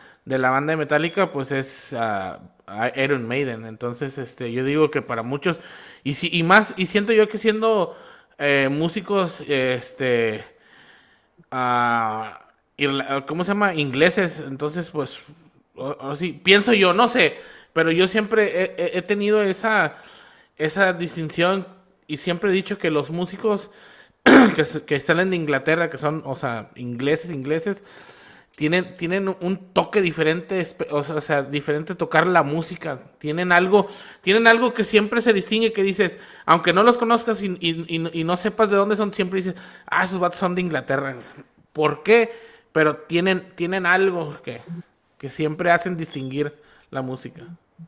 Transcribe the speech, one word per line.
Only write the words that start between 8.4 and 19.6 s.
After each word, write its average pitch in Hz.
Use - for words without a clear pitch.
músicos, 175
este, 127
ah, 120
irla-, 139
¿cómo 165
se 175
llama? 202
Ingleses, 156
entonces, 151
pues, 139
o-, 135
o 139
sí, 165
pienso 202
yo, 190
no 220
sé, 233
pero 165
yo 175
siempre 208
he, 185
he, 175
he 175
tenido 208
esa, 196